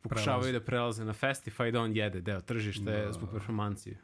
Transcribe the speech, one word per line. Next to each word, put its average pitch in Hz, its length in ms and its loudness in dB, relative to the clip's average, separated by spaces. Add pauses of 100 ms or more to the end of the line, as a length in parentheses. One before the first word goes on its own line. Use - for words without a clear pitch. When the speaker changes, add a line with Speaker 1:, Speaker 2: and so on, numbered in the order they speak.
Speaker 1:
pokušavaju 113 400 2
Speaker 2:
Prelaze. 127 100 2
Speaker 1:
da 120 100 2
prelaze 117 440 0
na 107 80 -2
Festify, 123 580 0
da 117 100 4
on 113 120 2
jede 104 280 0
deo 95 200 -2
tržišta 107 440 -2
Speaker 2:
Da. 104 260 0
Speaker 1:
zbog 90 200 -6
performancije 104 720 -2